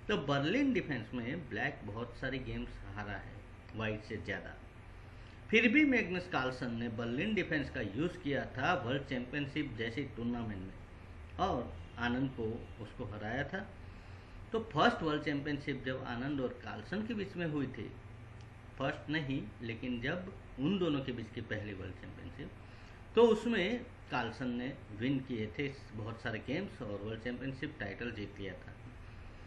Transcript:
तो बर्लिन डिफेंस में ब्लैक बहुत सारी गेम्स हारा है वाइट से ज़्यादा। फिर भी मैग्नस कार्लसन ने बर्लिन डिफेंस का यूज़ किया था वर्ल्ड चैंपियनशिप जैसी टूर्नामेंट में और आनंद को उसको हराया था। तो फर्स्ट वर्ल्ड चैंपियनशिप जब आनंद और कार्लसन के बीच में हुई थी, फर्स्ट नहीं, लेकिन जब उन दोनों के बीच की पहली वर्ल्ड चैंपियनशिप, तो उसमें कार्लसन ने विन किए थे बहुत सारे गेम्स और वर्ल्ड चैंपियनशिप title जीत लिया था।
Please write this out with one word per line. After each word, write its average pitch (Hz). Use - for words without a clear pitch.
तो 208
बर्लिन 160
डिफेंस 139
में 127
ब्लैक 123
बहुत 110
सारी 135
गेम्स 117
हारा 101
है 98
वाइट 107
से 113
ज़्यादा। 90
फिर 233
भी 302
मैग्नस 185
कार्लसन 127
ने 117
बर्लिन 120
डिफेंस 156
का 135
यूज़ 123
किया 127
था 151
वर्ल्ड 135
चैंपियनशिप 135
जैसी 117
टूर्नामेंट 117
में 95
और 170
आनंद 123
को 110
उसको 113
हराया 107
था। 196
तो 220
फर्स्ट 196
वर्ल्ड 151
चैंपियनशिप 143
जब 131
आनंद 131
और 123
कार्लसन 113
के 233
बीच 196
में 175
हुई 147
थी, 110
फर्स्ट -
नहीं, 139
लेकिन 117
जब 180
उन 170
दोनों 156
के 135
बीच 113
की 120
पहली 104
वर्ल्ड 90
चैंपियनशिप, 95
तो 226
उसमें 226
कार्लसन 127
ने 123
विन 123
किए 113
थे 139
बहुत 110
सारे 110
गेम्स 151
और 101
वर्ल्ड 110
चैंपियनशिप 135
title 107
जीत 104
लिया 98
था। -